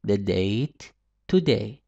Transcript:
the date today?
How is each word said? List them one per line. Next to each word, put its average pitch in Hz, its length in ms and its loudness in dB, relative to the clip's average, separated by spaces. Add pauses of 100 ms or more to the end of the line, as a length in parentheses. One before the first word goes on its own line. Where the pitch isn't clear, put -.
the 101 100 2
date 98 760 -2 (360)
today? 117 600 0